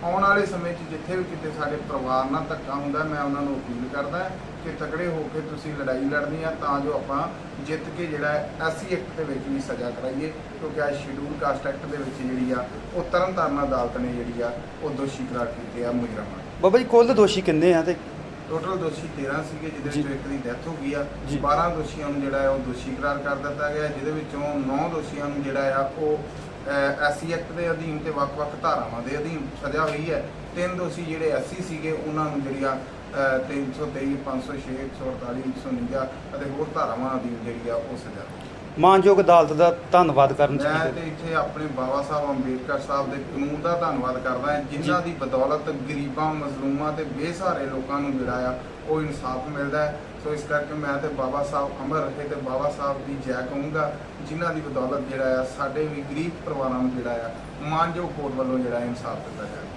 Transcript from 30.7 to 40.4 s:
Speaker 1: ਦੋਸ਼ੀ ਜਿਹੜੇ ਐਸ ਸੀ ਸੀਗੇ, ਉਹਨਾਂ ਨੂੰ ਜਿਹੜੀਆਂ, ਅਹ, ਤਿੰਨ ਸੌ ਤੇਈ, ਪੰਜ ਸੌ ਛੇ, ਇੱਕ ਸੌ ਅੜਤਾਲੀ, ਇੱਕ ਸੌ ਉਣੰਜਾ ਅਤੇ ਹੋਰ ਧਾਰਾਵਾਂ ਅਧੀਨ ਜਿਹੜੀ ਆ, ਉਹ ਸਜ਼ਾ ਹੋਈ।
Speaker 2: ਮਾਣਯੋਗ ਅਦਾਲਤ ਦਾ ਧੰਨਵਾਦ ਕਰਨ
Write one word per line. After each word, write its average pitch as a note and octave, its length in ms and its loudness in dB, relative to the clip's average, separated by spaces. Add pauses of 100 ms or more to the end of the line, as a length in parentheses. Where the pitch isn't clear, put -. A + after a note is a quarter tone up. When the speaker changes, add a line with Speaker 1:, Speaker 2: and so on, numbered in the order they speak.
Speaker 1:
ਦੋਸ਼ੀ E3+ 260 -4
ਜਿਹੜੇ D#3+ 260 0
ਐਸ C3 200 0
ਸੀ F3+ 140 -6
ਸੀਗੇ, D#3 280 -4
ਉਹਨਾਂ D#3 340 -2
ਨੂੰ C#3+ 180 -2
ਜਿਹੜੀਆਂ, C3+ 320 0
ਅਹ, C3+ 640 0
ਤਿੰਨ C3+ 380 -2
ਸੌ D3+ 80 -2
ਤੇਈ, C3+ 300 -2
ਪੰਜ C3 280 -4
ਸੌ C#3+ 100 -6
ਛੇ, C3 200 -6
ਇੱਕ C3 260 -6
ਸੌ C3 100 -4
ਅੜਤਾਲੀ, A#2+ 300 -4
ਇੱਕ C3 240 -4
ਸੌ C#3 60 -6
ਉਣੰਜਾ B2+ 380 0 (280)
ਅਤੇ C#3 140 -4
ਹੋਰ D3 260 -2
ਧਾਰਾਵਾਂ C3 400 0
ਅਧੀਨ A#2+ 300 -4
ਜਿਹੜੀ A#2 240 -4
ਆ, A#2 60 0
ਉਹ A#2 220 -4
ਸਜ਼ਾ G2 240 -10
ਹੋਈ। - 280 -12 (300)
Speaker 2:
ਮਾਣਯੋਗ F#3+ 400 10
ਅਦਾਲਤ E3+ 340 10
ਦਾ E3+ 220 8 (160)
ਧੰਨਵਾਦ C#3 420 8
ਕਰਨ C#3+ 240 6